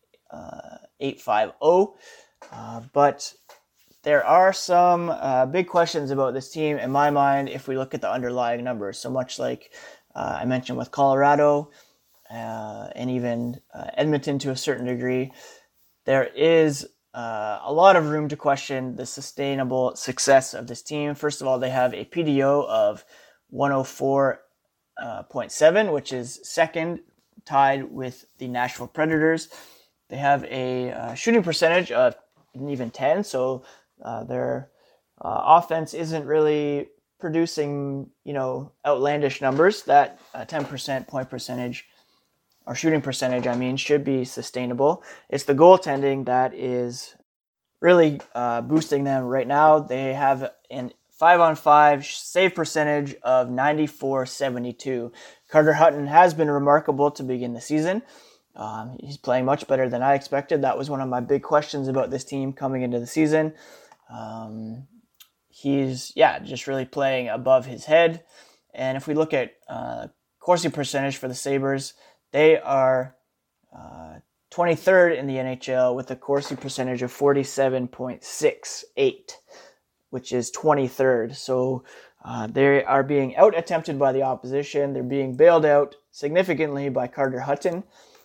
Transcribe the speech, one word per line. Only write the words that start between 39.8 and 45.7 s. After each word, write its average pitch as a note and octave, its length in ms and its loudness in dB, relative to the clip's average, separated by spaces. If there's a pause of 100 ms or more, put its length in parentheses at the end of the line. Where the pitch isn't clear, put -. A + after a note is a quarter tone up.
That, - 340 4 (160)
uh, G#2+ 100 -10
ten D3 200 -6
percent C3+ 420 -8
point C3 240 -8
percentage, B2 560 -10 (800)
or B2 80 -8
shooting D#3 280 0
percentage, B2+ 440 -2
I B2 80 -2
mean, B2+ 220 -2
should D3 260 0
be C3+ 220 -2
sustainable. B2+ 800 -2 (240)
It's - 160 -4
the C#3+ 100 2
goaltending C#3 680 6